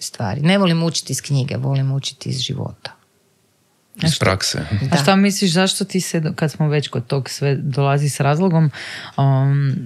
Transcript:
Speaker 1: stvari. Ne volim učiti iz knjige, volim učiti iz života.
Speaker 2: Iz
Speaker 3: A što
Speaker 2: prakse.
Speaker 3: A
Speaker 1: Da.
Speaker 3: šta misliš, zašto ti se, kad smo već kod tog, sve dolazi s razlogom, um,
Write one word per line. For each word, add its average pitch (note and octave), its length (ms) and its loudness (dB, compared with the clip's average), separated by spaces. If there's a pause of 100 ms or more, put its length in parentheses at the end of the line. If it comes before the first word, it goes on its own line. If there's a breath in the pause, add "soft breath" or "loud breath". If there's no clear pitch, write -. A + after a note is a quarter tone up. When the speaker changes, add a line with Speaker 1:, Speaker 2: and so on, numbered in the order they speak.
Speaker 1:
stvari. - 400 -6
Ne F3+ 180 4
volim E3+ 240 2
učiti - 300 -4
iz C3 100 -4
knjige, C3+ 340 -2
volim C3+ 360 0
učiti - 360 -6
iz B2+ 100 -4
života. - 520 -8 (1040)
Speaker 2:
Iz - 80 -2
Speaker 3:
A D#3+ 40 4
što - 160 0
Speaker 2:
prakse. F#2+ 340 0 (240)
Speaker 3:
A C3+ 40 -2
Speaker 1:
Da. C#3 100 2
Speaker 3:
šta C#3+ 200 4
misliš, G3 360 2
zašto F#3+ 320 0
ti F#3 160 -2
se, E3 220 -2 (140)
kad D3+ 140 0
smo D#3 180 0
već D3 200 0
kod B2+ 180 -4
tog, C3+ 240 -2
sve C#3+ 260 0
dolazi C#3+ 520 0
s - 120 -4
razlogom, D#3+ 500 4 (460 loud breath)
um, C#3 580 4 (120)